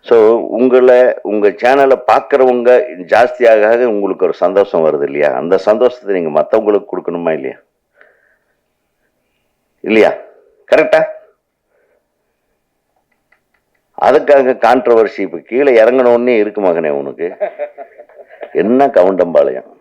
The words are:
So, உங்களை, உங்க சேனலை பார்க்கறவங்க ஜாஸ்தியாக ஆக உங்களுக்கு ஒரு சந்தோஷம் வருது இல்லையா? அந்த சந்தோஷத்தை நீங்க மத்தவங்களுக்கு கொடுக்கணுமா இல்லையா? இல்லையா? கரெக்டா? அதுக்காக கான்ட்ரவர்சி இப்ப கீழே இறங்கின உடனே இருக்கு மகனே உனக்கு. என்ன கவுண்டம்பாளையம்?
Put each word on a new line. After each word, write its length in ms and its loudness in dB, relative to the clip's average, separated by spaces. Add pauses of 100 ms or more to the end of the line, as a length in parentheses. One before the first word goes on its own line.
So, 460 2
உங்களை, 760 2
உங்க 260 -2
சேனலை 520 0 (120)
பார்க்கறவங்க 720 2 (140)
ஜாஸ்தியாக 680 2
ஆக 220 0
உங்களுக்கு 360 -4
ஒரு 100 -2
சந்தோஷம் 500 -2
வருது 180 0
இல்லையா? 300 -2
அந்த 260 -2
சந்தோஷத்தை 640 -2
நீங்க 200 -4
மத்தவங்களுக்கு 440 -2 (120)
கொடுக்கணுமா 340 -8
இல்லையா? 260 -8 (2250)
இல்லையா? 340 2 (600)
கரெக்டா? 300 2 (3000)
அதுக்காக 560 2
கான்ட்ரவர்சி 640 2
இப்ப 180 -8
கீழே 440 0
இறங்கின 180 2
உடனே 360 2
இருக்கு 240 -2
மகனே 300 -2
உனக்கு. 460 -8 (1160)
என்ன 340 0
கவுண்டம்பாளையம்? 840 0 (100)